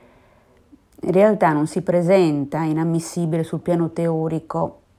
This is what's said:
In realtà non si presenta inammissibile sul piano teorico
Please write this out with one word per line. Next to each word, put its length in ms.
In 60
realtà 400
non 160
si 140
presenta 800
inammissibile 800
sul 160
piano 320
teorico 880